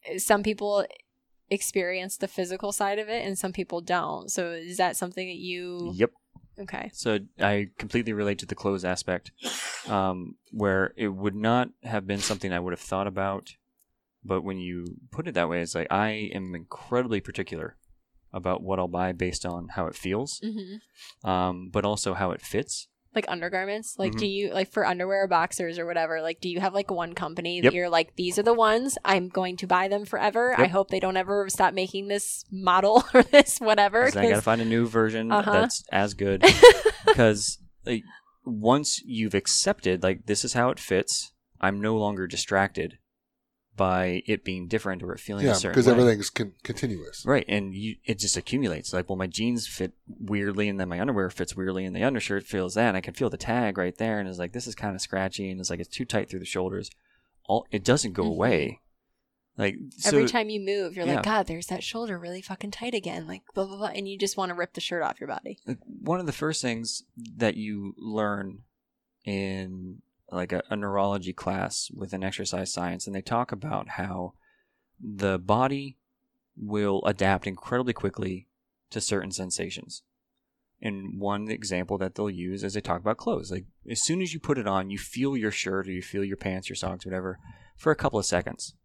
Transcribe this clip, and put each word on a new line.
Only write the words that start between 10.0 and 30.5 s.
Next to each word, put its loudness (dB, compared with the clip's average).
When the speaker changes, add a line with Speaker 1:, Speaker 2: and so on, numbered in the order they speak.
Speaker 2:
where 2
it -2
would -2
not 2
have -4
been -2
something -2
I 0
would -4
have -10
thought -4
about, -4
but -2
when -6
you -8
put -8
it -8
that 2
way, -2
it's -6
like, -2
I 2
am -8
incredibly -4
particular -8
about -2
what -2
I'll 0
buy 0
based -4
on -8
how -4
it -8
feels, -4
Speaker 1:
Mm-hmm. -10
Speaker 2:
um, 0
but 0
also 0
how 0
it -6
fits. -6
Speaker 1:
Like -2
undergarments? -6
Like, -2
do -4
Speaker 2:
Mm-hmm. -2
Speaker 1:
you, -2
like, 0
for 2
underwear 0
or -2
boxers 0
or -4
whatever, -2
like, -4
do -6
you -2
have, 0
like, 0
one -4
company -4
that -2
Speaker 2:
Yep. 8
Speaker 1:
you're 0
like, 2
"These -2
are 2
the 6
ones. 4
I'm 4
going -2
to -6
buy 4
them -2
forever. 2